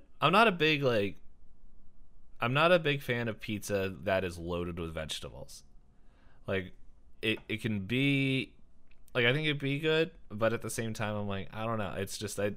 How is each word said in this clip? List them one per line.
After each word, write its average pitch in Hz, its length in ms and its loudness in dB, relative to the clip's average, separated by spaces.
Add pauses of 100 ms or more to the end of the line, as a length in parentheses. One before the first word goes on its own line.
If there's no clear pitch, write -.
(200)
I'm 151 120 6
not 220 160 10
a 202 40 6
big, 156 300 4
like, 110 340 4 (1200)
I'm 120 140 0
not 160 180 6
a 180 60 8
big 147 240 0
fan 120 260 -2
of 104 120 -6
pizza 98 540 -2 (100)
that 95 200 2
is 90 140 -4
loaded 87 400 -4
with 82 160 -6
vegetables. 73 680 -8 (840)
Like, 95 260 -2 (500)
it, 110 160 2 (100)
it 107 140 -4
can 107 180 0
be, 135 760 0 (600)
like, 123 120 4
I 120 60 6
think 156 140 2
it'd 147 140 2
be 139 180 0
good, 160 320 4 (200)
but 110 220 2
at 117 100 -2
the 110 80 -6
same 113 240 -2
time, 107 220 -2
I'm 104 120 -2
like, 98 240 -4
I 110 140 -6
don't 117 120 0
know. 101 180 -2
It's 98 220 -4
just, 101 220 -6
I, 101 160 2